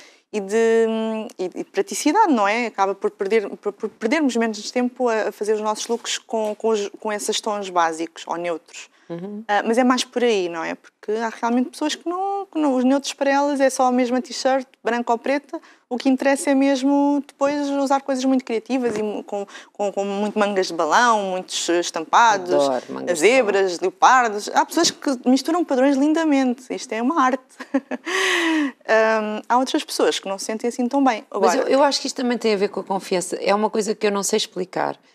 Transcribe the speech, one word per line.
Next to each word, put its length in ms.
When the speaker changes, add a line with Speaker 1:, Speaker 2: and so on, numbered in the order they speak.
Speaker 1:
e 80
de, 460
e, 120
e 40
praticidade, 680
não 160
é? 200
Acaba 260
por 160
perder, 360
por, 160
por 160
perdermos 460
menos 340
tempo 400
a, 180
a 40
fazer 200
os 80
nossos 260
looks 300
com, 380
com 140
os, 200
com 140
esses 300
tons 260
básicos 580
ou 100
neutros. 520
Speaker 2:
Uhum. 380
Speaker 1:
Ah, 160
mas 140
é 60
mais 200
por 180
aí, 280
não 120
é? 120
Porque 380
há 180
realmente 400
pessoas 240
que 120
não, 460
que 80
não, 140
os 100
neutros 300
para 160
elas 280
é 120
só 160
a 60
mesma 280
t-shirt, 460
branca 260
ou 60
preta, 420
o 80
que 140
interessa 400
é 40
mesmo 720
depois 440
usar 320
coisas 240
muito 180
criativas 540
e 40
mu-, 220
com, 220
com, 180
com 140
muito 340
mangas 280
de 80
balão, 480
muitos, 480
eh, 100
estampados, 720
Speaker 2:
Adoro 380
mangas 280
de 80
Speaker 1:
zebras, 360
Speaker 2:
balão. 180
Speaker 1:
leopardos. 720
Há 140
pessoas 240
que 180
misturam 400
padrões 320
lindamente, 720
isto 240
é 80
uma 220
arte. 180
<laughs> 260
Ahm, 600
há 100
outras 260
pessoas 340
que 100
não 100
se 80
sentem 220
assim 200
tão 140
bem. 280
Speaker 2:
Mas 240
Speaker 1:
Agora 160
Speaker 2:
eu, 80
eu 40
acho 180
que 60
isto 100
também 220
tem 160
a 20
ver 120
com 120
a 40
confiança, 520
é 180
uma 160
coisa 240
que 120
eu 60
não 100
sei 160
explicar, 600